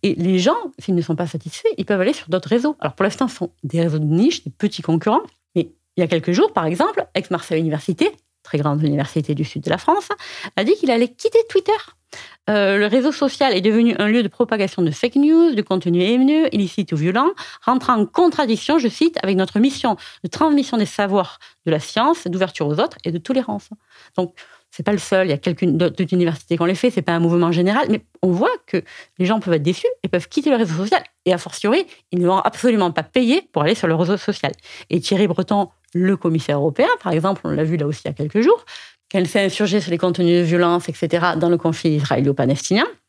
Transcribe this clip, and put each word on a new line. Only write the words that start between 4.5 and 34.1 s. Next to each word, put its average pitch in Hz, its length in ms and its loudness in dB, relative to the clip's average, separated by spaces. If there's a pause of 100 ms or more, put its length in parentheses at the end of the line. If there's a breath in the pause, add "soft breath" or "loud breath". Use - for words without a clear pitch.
petits - 300 -4
concurrents. 165 420 2 (320)
Mais 170 180 -2 (240)
il 180 40 0
y - 20 4
a 170 40 2
quelques 170 260 -2
jours, 339 220 2
par 170 100 0
exemple, 185 500 0
Aix-Marseille 165 460 -2
Université, 165 500 0 (320)
très - 140 -6
grande 147 260 0
université 143 520 -2
du 147 100 -4
sud 147 180 -10
de - 80 -8
la 165 60 0
France, 349 320 -2 (480 loud breath)
a 196 80 0
dit 269 100 2
qu'il 339 160 -2
allait 240 180 2
quitter 453 320 0 (100)
Twitter. 392 220 0 (760 loud breath)
Euh, 202 300 2
le 208 80 2
réseau 254 260 2
social 269 400 0
est 185 80 0
devenu 220 380 4
un 208 100 2
lieu 233 140 2
de 202 60 -2
propagation 202 540 -2
de 165 80 2
fake 240 260 -2
news, 311 380 4
de 208 80 -2
contenu 175 380 0
haineux, 262 520 2
illicite 196 400 -2
ou 165 40 -2
violent, 185 340 0 (340 loud breath)
rentrant 247 360 0
en 208 60 2
contradiction, 302 720 2
je 233 100 2
cite, 330 340 0
avec 190 140 0
notre 190 240 0
mission 262 360 0 (280 loud breath)
de 180 40 -6
transmission 285 480 0
des 208 100 2
savoirs 196 520 -2 (280 loud breath)
de 165 40 0
la 151 80 2
science, 277 480 0
d'ouverture 175 400 -2
aux 151 140 -2
autres 320 240 -2
et 170 80 -4
de 170 60 -4
tolérance. 220 500 -4 (480 soft breath)
Donc, 175 180 -4 (380 loud breath)
c'est - 100 -12
pas 202 100 0
le 202 60 0
seul, 190 280 0
il 170 40 0
y 143 40 2
a 143 40 -4
quelques, 175 260 -2
d'autres 170 480 0
universités 170 440 0
qui 165 60 0
ont 170 40 2
les 185 80 2
fait, 247 160 0
c'est 190 120 -2
pas 170 120 0
un 165 60 0
mouvement 170 320 2
général, 196 380 2
mais 214 140 -2 (180)
on 190 80 2
voit 196 200 2 (160)
que 180 160 -4 (360 loud breath)
les 180 80 0
gens 220 120 0
peuvent 190 160 0
être 151 80 0
déçus 175 240 -2 (160)
et 190 60 -6
peuvent 175 200 -2
quitter 302 220 0
le 262 60 4
réseau 196 180 0
social, 196 280 -2 (240)
et 180 60 2
a 180 60 0
fortiori, 220 480 -2 (240 loud breath)
ils 180 80 -2
ne 175 80 2
vont 190 120 2
absolument 208 520 0
pas 160 120 -4
payer 254 400 2 (100)
pour 151 100 0
aller 170 120 2
sur 208 120 -4
le 160 80 2
réseau 175 220 0